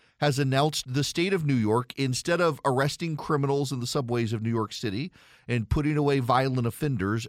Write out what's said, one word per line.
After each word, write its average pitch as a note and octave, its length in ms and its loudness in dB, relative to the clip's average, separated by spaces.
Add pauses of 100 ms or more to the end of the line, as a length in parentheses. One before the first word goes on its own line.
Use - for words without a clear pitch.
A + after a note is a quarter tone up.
(180)
has C#3+ 200 2
announced C3+ 560 0
the C#3+ 100 0
state F3+ 300 0
of E3+ 100 0
New C#3+ 100 2
York, A#2 420 2
instead C#3 440 0
of E3 240 2
arresting C#3+ 540 0
criminals C#3 520 0
in C3+ 100 -4
the A#2 60 -6
subways A#2+ 460 -2
of A2+ 100 -2
New A2 60 -2
York A2+ 240 0
City A#2 400 -6 (340)
and A#2+ 220 -2
putting D3+ 300 0
away C#3+ 220 2
violent B2+ 460 2
offenders, A2+ 640 -2